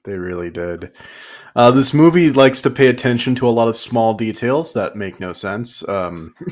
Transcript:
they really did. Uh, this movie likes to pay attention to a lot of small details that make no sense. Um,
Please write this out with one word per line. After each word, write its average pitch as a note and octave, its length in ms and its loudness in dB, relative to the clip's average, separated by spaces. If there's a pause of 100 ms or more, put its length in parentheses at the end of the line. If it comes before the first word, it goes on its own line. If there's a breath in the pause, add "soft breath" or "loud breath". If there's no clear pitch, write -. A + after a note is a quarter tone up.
they G2 140 -8
really F2 320 -8
did. F2 420 -10 (640 loud breath)
Uh, B2 140 8
this C3 240 2
movie E3 360 6
likes C3 300 4
to - 100 2
pay C#3+ 180 4
attention B2 480 0
to B2 120 0
a A#2 80 2
lot A#2 120 2
of A2+ 60 0
small A2+ 380 0
details A#2 600 -4
that G#2 220 -4
make G2 220 -10
no F2+ 140 -10
sense. G#2 560 -8
Um, F2 460 -8 (180)